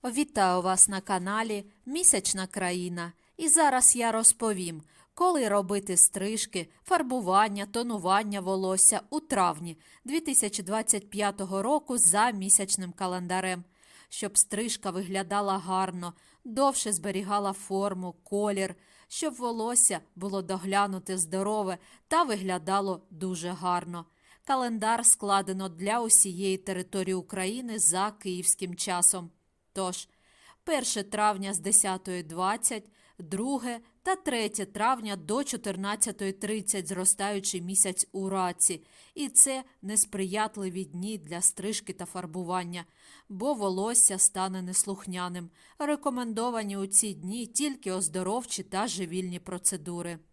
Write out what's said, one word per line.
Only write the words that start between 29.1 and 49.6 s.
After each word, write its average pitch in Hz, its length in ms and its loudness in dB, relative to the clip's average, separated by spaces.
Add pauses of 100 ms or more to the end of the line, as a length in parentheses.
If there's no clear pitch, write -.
Тож, 185 340 -4 (560)
перше 254 400 0
травня 202 500 0
з 202 60 0
десятої 185 640 2
двадцять, 196 680 -2 (300)
друге 233 600 -6 (240)
та 381 120 0
третє 226 500 -2
травня 214 500 0
до 190 280 -2
чотирнадцятої 202 880 -4
тридцять 202 560 -4
зростаючий 196 760 0
місяць 185 500 0
у 190 180 -4
раці. 180 560 0 (300)
І 277 140 -6
це 262 340 6 (180)
несприятливі 196 1040 -2
дні 180 320 -8
для 165 240 -8
стрижки 190 520 -2
та 180 120 -10
фарбування, 175 800 -6 (440)
бо 220 240 -2
волосся 202 640 2
стане 190 440 0
неслухняним. 180 880 -4 (300)
Рекомендовані 240 960 -4
у 196 100 -4
ці 190 260 2
дні 190 340 -8
тільки 254 440 -4
оздоровчі 185 720 -4
та 196 240 -4
живільні 180 520 -6
процедури. 175 800 -4 (140)